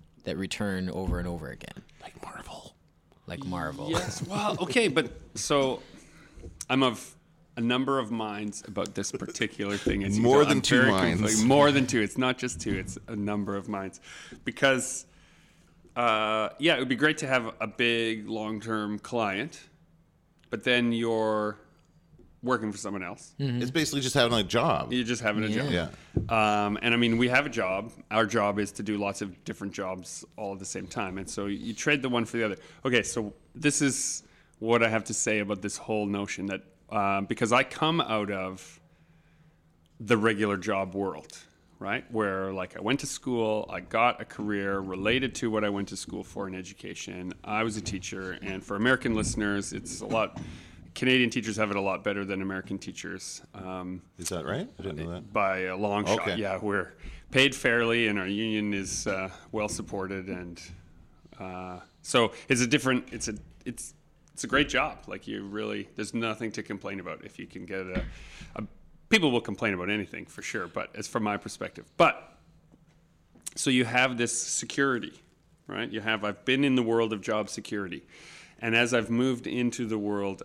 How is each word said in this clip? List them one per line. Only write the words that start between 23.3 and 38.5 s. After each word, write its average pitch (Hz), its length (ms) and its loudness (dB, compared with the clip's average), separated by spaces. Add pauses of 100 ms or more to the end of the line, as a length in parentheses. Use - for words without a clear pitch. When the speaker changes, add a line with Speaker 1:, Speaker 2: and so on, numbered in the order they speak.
Speaker 1:
Mm-hmm. 123 240 0
Speaker 2:
It's 123 80 -2
basically 143 300 2
just 127 120 0
having 120 240 6
a 104 60 4
job. 113 500 2
Speaker 3:
You're 123 100 0
just 117 200 -2
having 107 200 2
a 110 40 0
Speaker 1:
Yeah. 98 400 0
Speaker 3:
job. - 40 -10 (380)
Speaker 2:
Yeah. 107 380 4
Speaker 3:
Um, 104 160 0
and 117 100 4
I 117 40 4
mean, 117 200 4
we 123 120 4
have 139 180 4
a - 20 -6
job. 107 420 -2 (200)
Our 110 160 4
job 104 320 2
is 101 140 0
to 107 100 -8
do 104 140 0
lots 101 260 -2
of 95 200 -10
different 101 300 -8
jobs 92 500 -8 (140)
all 101 160 -4
at 95 60 -10
the 95 60 -10
same 95 200 -8
time. 92 320 -6
And 95 100 -6
so 101 200 -4
you 101 260 -4
trade 147 300 2
the 131 60 0
one 120 140 2
for 113 140 -4
the 113 80 2
other. 98 120 -2 (280)
Okay, 123 160 4
so 104 320 -4 (220)
this 147 260 2
is - 400 0 (380)
what 113 240 4
I 113 60 6
have 110 160 2
to 107 100 -4
say 107 240 2
about 101 240 -4
this 101 120 -4
whole 107 300 -2
notion 101 400 -2
that, 95 160 -4 (280)
uh, 98 320 2
because 104 300 0
I 131 120 6
come 160 360 0
out 104 320 0
of 95 480 -8 (1200)